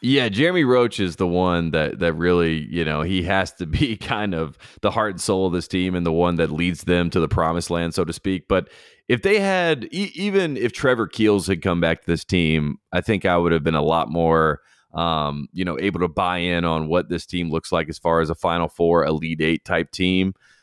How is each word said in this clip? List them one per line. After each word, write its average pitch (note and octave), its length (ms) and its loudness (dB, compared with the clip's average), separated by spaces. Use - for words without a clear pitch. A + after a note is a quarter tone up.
Yeah, B2+ 280 2
Jeremy D#3 340 2
Roach B2 380 4
is F2+ 160 -2
the F#2 100 0
one F2 440 0
that, D2+ 280 -2
that E2+ 140 2
really, E2 560 2
you E2 160 -2
know, D2+ 160 -2
he F2+ 220 -2
has F#2+ 320 0
to F2 100 -8
be A2 320 -2
<laughs> - 0 -
kind G#2 360 -4
of D#2+ 240 -6
the G2+ 100 2
heart G#2+ 200 0
and F2 80 -10
soul F#2+ 280 0
of F2 40 0
this F2 160 -2
team F#2 260 0
and F2 120 -2
the E2 80 2
one F2 240 2
that D#2+ 140 0
leads F2 340 -2
them F2 240 2
to F2+ 100 0
the D#2+ 80 2
promised E2+ 420 -2
land, E2+ 240 -2
so F2 120 0
to E2 80 -8
speak. F#2 340 -4
But F#2 220 0
if B2 140 0
they G3+ 160 4
had, F3 520 0
e-, F#3+ 220 -6
even F#3 420 0
if A2+ 160 -2
Trevor B2 340 0
Keels G2+ 420 2
had F#2 140 -2
come F2 200 0
back E2 180 0
to - 80 -12
this E2+ 160 0
team, D#2 540 0
I F2+ 80 0
think G2+ 240 -2
I F2+ 100 4
would F2 160 2
have D#2+ 140 0
been D#2+ 100 2
a D2 80 0
lot D#2 260 0
more, D#2+ 520 2
um, D2+ 580 -4
you F2+ 140 -6
know, E2+ 120 -4
able E2+ 220 -2
to F2 80 0
buy F2+ 300 -2
in F2 260 0
on D#2+ 240 0
what F2 220 0
this F2 160 -6
team F2 260 -4
looks D#2+ 220 -4
like D#2+ 160 -2
as D#2 100 -10
far E2 220 2
as D#2 80 0
a D#2+ 60 -2
Final E2+ 340 -2
Four, E2+ 340 2
Elite D#2+ 380 -2
Eight D#2+ 240 0
type E2 260 -2
team. F#2 420 0